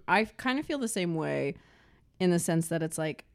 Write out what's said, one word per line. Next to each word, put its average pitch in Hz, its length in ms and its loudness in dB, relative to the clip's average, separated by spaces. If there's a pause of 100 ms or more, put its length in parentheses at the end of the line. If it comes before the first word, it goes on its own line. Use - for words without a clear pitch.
I 214 180 4
kind 262 340 -4
of 302 60 -6
feel 294 140 -4
the 233 80 -2
same 175 280 -2
way 143 400 -2 (640)
in 185 120 4
the 170 80 4
sense 165 300 2
that 165 120 -2
it's 160 160 -4
like, 156 380 -4